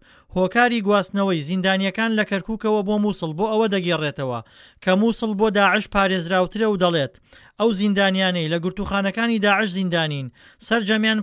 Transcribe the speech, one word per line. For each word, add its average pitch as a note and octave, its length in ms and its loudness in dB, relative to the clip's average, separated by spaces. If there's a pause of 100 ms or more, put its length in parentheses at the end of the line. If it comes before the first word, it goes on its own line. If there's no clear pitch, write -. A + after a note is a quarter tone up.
(360)
هۆکاری A#3 520 2
گواستنەوەی G3 600 0
زیندانیەکان F#3+ 720 -2
لە G#3 100 2
کەرکووکەوە G#3+ 580 -2
بۆ G#3 160 0
موسڵ F3+ 360 -2
بۆ G#3 120 0
ئەوە A3 240 2
دەگێڕێتەوە D3+ 640 -2 (440)
کە F#3 80 2 (100)
موسڵ A3+ 380 0
بۆ A3 80 4 (120)
داعش G3+ 260 4 (100)
پارێزراوترە F#3+ 760 0
و G3 140 0
دەڵێت E3 300 0 (460)
ئەو A3+ 100 2 (100)
زیندانیانەی F#3+ 760 0
لە E3+ 100 0
گورتوخانەکانی G3 840 -2
داعش G#3 320 2
زیندانین D#3+ 500 -2 (400)
سەرجەمیان A3 560 0